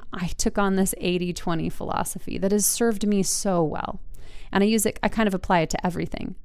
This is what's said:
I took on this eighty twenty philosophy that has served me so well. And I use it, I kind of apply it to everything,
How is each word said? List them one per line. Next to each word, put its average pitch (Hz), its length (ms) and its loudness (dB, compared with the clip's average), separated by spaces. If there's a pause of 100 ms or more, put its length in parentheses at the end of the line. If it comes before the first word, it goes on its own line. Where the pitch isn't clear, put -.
(120)
I 175 160 -4
took - 300 0
on 196 180 4
this 190 220 2
eighty 180 340 0
twenty 165 380 -2
philosophy - 720 -4
that 196 120 2
has 208 140 2
served 220 420 2
me 202 160 4
so 180 400 2
well. - 380 -4 (500)
And 196 120 4
I 208 40 6
use 220 180 2
it, - 160 -2
I - 60 2
kind 214 200 2
of 190 60 2
apply 185 280 2
it 160 80 0
to - 160 -2
everything, 170 600 -4